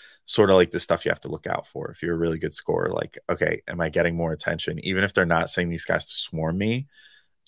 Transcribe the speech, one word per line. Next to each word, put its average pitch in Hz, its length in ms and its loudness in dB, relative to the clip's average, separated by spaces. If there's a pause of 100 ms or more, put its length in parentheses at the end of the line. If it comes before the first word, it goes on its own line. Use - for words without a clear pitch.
(260)
sort 101 240 4
of, 95 60 8
like, 92 160 6
the 87 80 -4
stuff - 240 0
you 87 80 0
have 82 80 -4
to - 80 -12
look 80 200 -8
out - 200 -4
for. - 240 -10
If - 100 -16
you're 85 120 -2
a 82 40 0
really 82 200 0
good 85 160 -4
scorer, - 400 -2
like, 50 240 -4 (120)
"Okay, 80 380 -2
am 85 140 -6
I 80 80 0
getting 85 260 2
more 82 160 -2
attention? 82 540 -4
Even 95 180 0
if 98 100 -2
they're 95 120 4
not 82 240 2
saying 90 180 0
these 85 160 -4
guys 82 220 0
to - 80 -8
swarm 80 440 -4
me, 113 300 -2 (600)